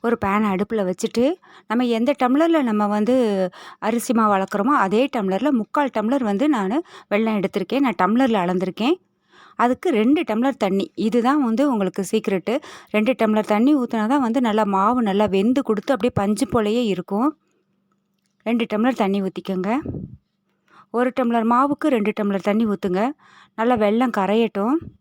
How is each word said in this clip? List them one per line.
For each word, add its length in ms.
ஒரு 180
பேனை 300
அடுப்புல 360
வச்சுட்டு 360
நம்ம 180
எந்த 160
டம்ளர்ல 460
நம்ம 160
வந்து 220
அரிசி 300
மாவு 180
அளக்குறோமோ 380
அதே 180
டம்ளர்ல 420
முக்கால் 380
டம்ளர் 340
வந்து 160
நானு 220
வெல்லம் 280
எடுத்திருக்கேன். 460
நான் 160
டம்ளர்ல 440
அளந்திருக்கேன். 500
அதுக்கு 280
ரெண்டு 300
டம்ளர் 340
தண்ணி. 220
இதுதான் 400
வந்து 160
உங்களுக்கு 380
சீக்ரெட்டு. 440
ரெண்டு 260
டம்ளர் 320
தண்ணி 280
ஊத்துனா 320
தான் 120
வந்து 220
நல்லா 180
மாவு 340
நல்லா 260
வெந்து 340
கொடுத்து 260
அப்படியே 260
பஞ்சு 340
போலயே 280
இருக்கும். 360
ரெண்டு 280
டம்ளர் 300
தண்ணி 240
ஊத்திக்கோங்க. 440
ஒரு 120
டம்ளர் 340
மாவுக்கு 440
ரெண்டு 220
டம்ளர் 300
தண்ணி 240
ஊத்துங்க. 280
நல்லா 280
வெல்லம் 340
கரையட்டும். 560